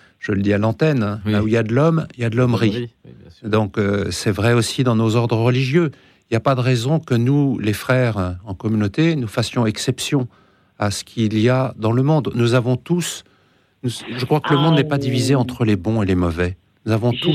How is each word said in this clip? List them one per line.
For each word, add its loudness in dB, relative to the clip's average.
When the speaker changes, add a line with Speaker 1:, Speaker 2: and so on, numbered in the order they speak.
Speaker 1:
je -4
le 0
dis 2
à 2
l'antenne, 0
hein, -4
Speaker 2:
Oui. 0
Speaker 1:
là 2
où 0
il 2
y 2
a 2
de -2
l'homme, 2
il -8
y -2
a -2
de -4
l'hommerie. 2
Speaker 2:
Oui, -6
oui, -20
bien -20
sûr. -14
Speaker 1:
Donc, 0
euh, 0
c'est -2
vrai 0
aussi 0
dans 2
nos 2
ordres 0
religieux. 2
Il 0
n'y 0
a 0
pas 0
de 0
raison 0
que -2
nous, 2
les 0
frères, 0
hein, -4
en -10
communauté, 0
nous -4
fassions -2
exception -2
à 0
ce -8
qu'il -2
y 4
a 0
dans -2
le 2
monde. 2
Nous 2
avons 2
tous, -4
nous, -2
je -8
crois 0
que 0
le 2
monde 4
Speaker 3:
Ah, 4
Speaker 1:
n'est -2
pas -2
divisé 0
Speaker 3:
oui. 2
Speaker 1:
entre -2
les 2
bons -2
et 0
les 0
mauvais. -2
Nous 0
avons 0
Speaker 3:
Je -6
Speaker 1:
tous 0